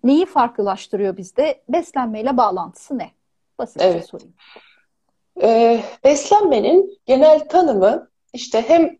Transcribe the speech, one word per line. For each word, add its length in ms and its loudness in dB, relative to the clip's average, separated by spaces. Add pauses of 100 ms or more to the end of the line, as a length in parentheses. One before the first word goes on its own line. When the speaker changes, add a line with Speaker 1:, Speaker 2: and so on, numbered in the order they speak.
Speaker 1:
Neyi 220 2
farklılaştırıyor 880 -4
bizde? 520 -6
Beslenmeyle 680 -6
bağlantısı 640 -4
ne? 120 -12 (480)
Basitçe 260 -6
Speaker 2:
Evet. 220 -2
Speaker 1:
sorayım. 280 -20 (1080)
Speaker 2:
E, 380 2 (240)
beslenmenin 1000 2
genel 420 4
tanımı 640 0 (220)
işte 340 -4
hem 340 2